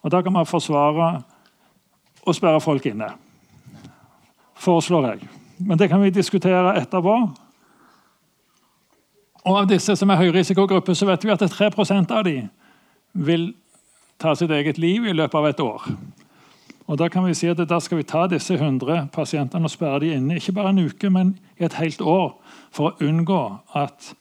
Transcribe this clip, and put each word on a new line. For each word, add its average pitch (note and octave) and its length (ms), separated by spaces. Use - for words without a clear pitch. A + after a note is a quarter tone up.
Og D#3+ 100
da F3+ 100
kan F#3 120
man E3+ 120
forsvare D3+ 600
å F3 80
sperre D#3 280
folk C#3 240
inne. G#2+ 240
Foreslår E3 560
jeg. G2 140
Men F3+ 200
det F#3+ 100
kan F#3+ 140
vi G3 80
diskutere F#3 720
etterpå. F#3 340
Og G3 140
av G3 100
disse G3 260
som G3 140
er F#3 80
høyrisikogruppe, F#3 760
så G3+ 120
vet F#3+ 180
vi A3 60
at G3 220
tre G#3 180
prosent G3 400
av A3 160
de C#3+ 140
vil E3+ 380
ta D#3 160
sitt E3+ 160
eget D3 280
liv F#3+ 280
i F#3+ 80
løpet D#3 240
av D3+ 80
et C#3+ 160
år. A2 220
Og D3 120
da E3 120
kan F3+ 160
vi E3+ 80
si E3+ 160
at E3+ 180
da E3+ 140
skal E3 180
vi C#3 60
ta E3 240
disse F3 280
hundre C#3 460
pasientene D#3 520
og D3 60
sperre C#3+ 300
de E3 140
inne, C#3+ 220
ikke F#3+ 160
bare G3 200
en F#3 120
uke, - 240
men F#3 240
i E3+ 80
et - 120
helt D#3+ 240
år, F3 320
for D3+ 200
å - 160
unngå E3 340
at - 460